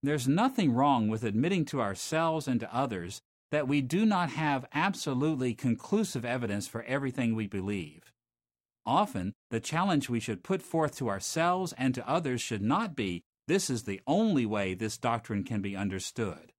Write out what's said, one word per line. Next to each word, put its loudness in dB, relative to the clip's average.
There's 0
nothing 4
wrong 6
with 0
admitting 2
to -2
ourselves 0
and 2
to -6
others -4
that 0
we 4
do 2
not 2
have 0
absolutely 0
conclusive 0
evidence -2
for -8
everything 0
we -2
believe. -6
Often, 0
the 0
challenge 0
we 0
should -4
put -2
forth 0
to -2
ourselves 0
and 2
to -6
others 0
should -4
not 0
be, -2
"This 2
is -2
the -6
only 4
way 0
this -4
doctrine -2
can -4
be -6
understood." -4